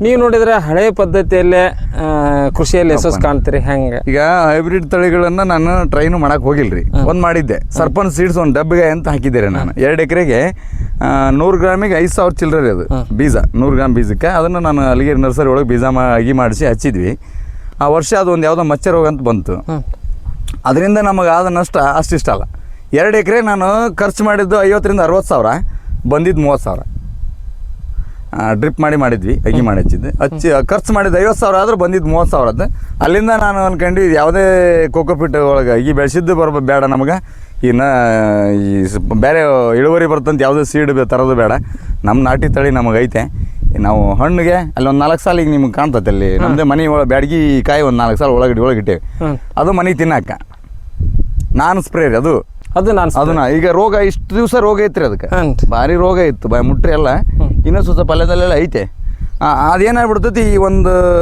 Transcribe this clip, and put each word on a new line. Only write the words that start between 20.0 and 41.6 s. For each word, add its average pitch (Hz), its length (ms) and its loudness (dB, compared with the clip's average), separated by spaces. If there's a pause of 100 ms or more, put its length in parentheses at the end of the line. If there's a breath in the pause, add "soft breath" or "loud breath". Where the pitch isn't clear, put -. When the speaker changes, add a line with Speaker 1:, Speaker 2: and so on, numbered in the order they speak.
Speaker 2:
ಅದರಿಂದ 175 320 2
ನಮಗೆ 196 320 2
ಆದ 175 160 2
ನಷ್ಟ 175 320 -2
ಅಷ್ಟಿಷ್ಟ 147 520 0
ಅಲ್ಲ. 101 140 -2 (500 soft breath)
ಎರಡು 202 240 2
ಎಕರೆ 214 240 2
ನಾನು 208 540 0
ಖರ್ಚು 202 280 -2
ಮಾಡಿದ್ದು 202 400 2
ಐವತ್ತರಿಂದ 202 360 2
ಅರವತ್ತು 175 300 0
ಸಾವಿರ, 131 160 2 (640 loud breath)
ಬಂದಿದ್ದು 156 320 0
ಮೂವತ್ತು 143 240 0
ಸಾವಿರ. 92 140 -6 (1600 loud breath)
ಆ, 110 120 -2
ಡ್ರಿಪ್ 117 260 -2
ಮಾಡಿ 151 160 0
ಮಾಡಿದ್ವಿ, 117 420 0
ಅಗಿ 107 140 0
Speaker 1:
ಹ್ಮ್. 120 140 2
Speaker 2:
ಮಾಡಿ 98 160 2
ಹಚ್ಚಿದ್ದೆ. - 420 -2
ಹಚ್ಚಿ, 151 260 -2
Speaker 1:
ಹ್ಮ್. 143 80 2
Speaker 2:
ಆ, 135 40 2
ಖರ್ಚು 202 320 -2
ಮಾಡಿದ್ದು 196 260 0
ಐವತ್ತು 214 200 2
ಸಾವಿರ 196 160 0
ಆದ್ರೆ 208 220 0
ಬಂದಿದ್ದು 175 300 0
ಮೂವತ್ತು 160 240 0
ಸಾವಿರ 135 160 2
ಅದ. 113 140 -2 (420 loud breath)
ಅಲ್ಲಿಂದ 196 260 0 (100)
ನಾನು 202 260 0
ಅನ್ಕೊಂಡು 185 360 0
ಇದು 175 120 2
ಯಾವುದೇ 170 760 2
ಕೋಕೋಪೀಟ್ 160 440 -2
ಒಳಗೆ 139 360 2
ಅಗಿ 127 220 2
ಬೆಳೆಸಿದ್ದು 165 420 0
ಬರ್ಬ-, 151 300 0
ಬೇಡ 139 180 2
ನಮಗೆ. 139 640 -2 (160)
ಇನ್ನು 123 220 2 (680)
ಈ 101 340 0
ಸ-, 98 100 -4
ಬೇರೆ 113 420 0 (380)
ಇಳುವರಿ 165 280 2
ಬರ್ತಂತ 151 360 -2
ಯಾವುದೇ 139 220 2
ಸೀಡ್ 147 280 0
ಬೆ-, 131 180 0
ತರೋದು 131 260 2
ಬೇಡ. 113 160 2 (540 loud breath)